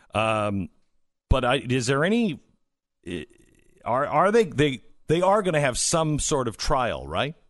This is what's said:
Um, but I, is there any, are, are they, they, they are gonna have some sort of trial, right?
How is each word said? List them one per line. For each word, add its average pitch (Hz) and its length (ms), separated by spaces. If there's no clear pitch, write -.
Um, 104 540
but 131 140
I, 123 120
is 123 300
there 139 180
any, 208 340
are, 127 220
are 165 240
they, 226 140
they, 135 380
they 160 120
are 196 220
gonna 180 180
have 127 160
some 156 440
sort 135 260
of 110 100
trial, 104 520
right? 113 260